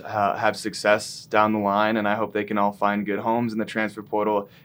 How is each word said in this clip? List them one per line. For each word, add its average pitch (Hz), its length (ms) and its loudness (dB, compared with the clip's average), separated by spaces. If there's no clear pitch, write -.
ha-, 104 320 0
have 107 200 0
success - 720 -2
down 107 260 4
the 107 60 0
line, 104 380 2
and 104 100 0
I 104 100 2
hope 107 160 -4
they 104 120 -2
can 104 140 -2
all 101 140 2
find 101 340 0
good 101 140 -2
homes 113 320 0
in 110 60 -4
the 110 60 -2
transfer 107 380 -4
portal. 104 460 0